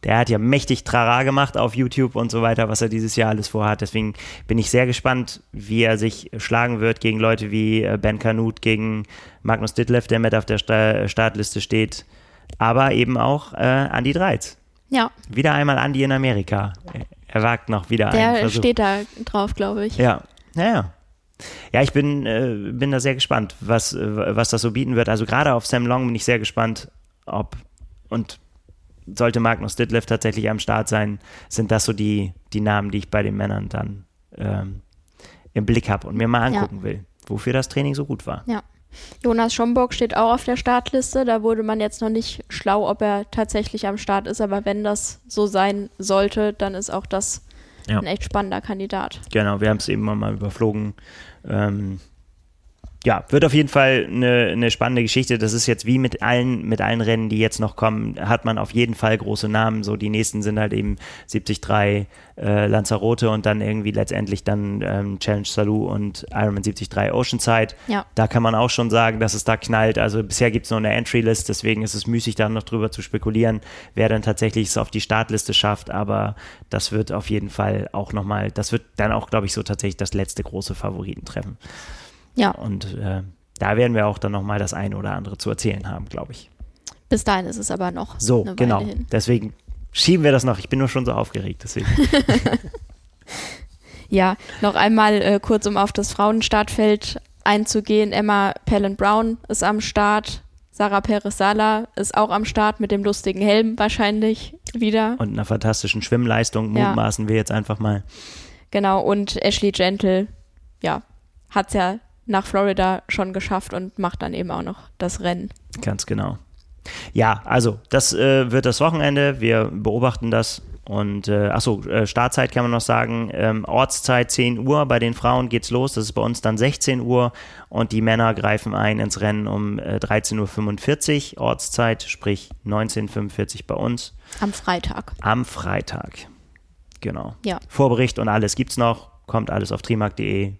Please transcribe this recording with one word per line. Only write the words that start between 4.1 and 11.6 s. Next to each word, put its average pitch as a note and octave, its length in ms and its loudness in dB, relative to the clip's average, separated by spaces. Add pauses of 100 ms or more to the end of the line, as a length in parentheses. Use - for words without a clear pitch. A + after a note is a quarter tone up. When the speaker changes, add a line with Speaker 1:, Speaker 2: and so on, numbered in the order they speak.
Speaker 1:
bin A2+ 100 2
ich G#2+ 100 0
sehr B2 180 4
gespannt, B2 560 -2 (100)
wie G#2+ 320 0
er A2 120 6
sich A2 420 -2
schlagen A#2 420 0
wird A2+ 200 2
gegen A2 200 2
Leute A2+ 320 2
wie, A2 320 2
äh, G2+ 180 0
Ben G#2+ 160 2
Kanute, A2+ 440 0
gegen A2 420 0 (400)
Magnus A2 300 0
Ditlev, A#2+ 340 2
der A#2 100 2
mit A2+ 160 2
auf A2 100 2
der G#2+ 140 0
Sta-, G#2+ 480 2
Startliste G#2 540 0